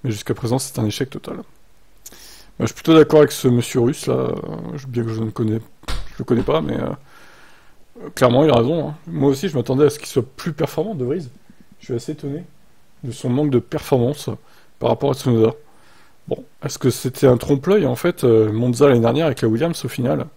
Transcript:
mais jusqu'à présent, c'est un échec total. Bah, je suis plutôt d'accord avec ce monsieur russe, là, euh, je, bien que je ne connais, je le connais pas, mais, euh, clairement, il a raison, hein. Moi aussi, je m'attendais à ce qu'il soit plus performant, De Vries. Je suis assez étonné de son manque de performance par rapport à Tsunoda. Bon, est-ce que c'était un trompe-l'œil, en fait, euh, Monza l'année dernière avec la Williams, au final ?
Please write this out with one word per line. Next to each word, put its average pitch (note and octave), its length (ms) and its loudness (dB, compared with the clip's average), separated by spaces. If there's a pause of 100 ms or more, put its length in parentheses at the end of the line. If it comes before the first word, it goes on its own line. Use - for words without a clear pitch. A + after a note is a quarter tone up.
mais B2+ 80 -4
jusqu'à G#2+ 240 -4
présent, B2 240 -2
c'est - 200 -8
un A2 60 -2
échec G#2+ 240 -4
total. - 280 -12
Bah, - 1200 -20
je - 60 -2
suis - 80 -6
plutôt E3 200 2
d'accord D#3 260 8
avec D3 120 6
ce - 160 0
monsieur A#2+ 320 2
russe, - 260 0
là, C3 80 0
euh, B2+ 200 -2 (420)
je, C3+ 100 -12
bien A#2+ 160 -4
que A2+ 120 -4
je A2+ 80 -6
ne A2 80 -4
connais, A2 300 -2 (280)
je - 300 -4
le - 60 -6
connais A#2+ 180 0
pas, D#3 180 0
mais, - 180 -4
euh, - 1400 -14
clairement, B2+ 300 4
il D3+ 60 6
a B2+ 40 4
raison, D3 360 2
hein. D#3 40 -10 (120)
Moi D3 240 2
aussi, C#3 180 -2
je D3+ 80 -4
m'attendais C3 300 2
à C3 40 4
ce - 80 -12
qu'il - 100 -16
soit B2 180 -2 (100)
plus - 160 -6
performant, D#3+ 420 -4
De B2+ 120 -4
Vries. C3+ 240 -4 (500)
Je - 60 -20
suis B2+ 80 -6
assez A#2+ 180 -6
étonné D3 320 -10 (600)
de A#2 80 -8
son - 160 -6
manque C#3+ 220 0
de B2 80 2
performance B2+ 720 -2 (480)
par A#2+ 100 0
rapport C3+ 220 0
à C3 40 0
Tsunoda. A2+ 400 2 (720)
Bon, - 160 -6 (220)
est-ce - 140 -8
que B2+ 120 2
c'était - 360 -2
un B2 100 6
trompe-l'œil, D3 500 0
en B2 100 -2
fait, - 280 -2
euh, A2 260 4
Monza B2 380 2
l'année A#2+ 120 6
dernière B2+ 260 2
avec C3+ 160 -2
la A#2 60 2
Williams, C#3 360 -2
au B2+ 40 -6
final ? C3+ 380 -4 (100)